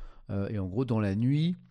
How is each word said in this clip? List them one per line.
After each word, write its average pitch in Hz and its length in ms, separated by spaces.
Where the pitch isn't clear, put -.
euh, 98 180
et 107 100
en 92 100
gros, 107 180
dans 117 160
la 98 140
nuit, 147 420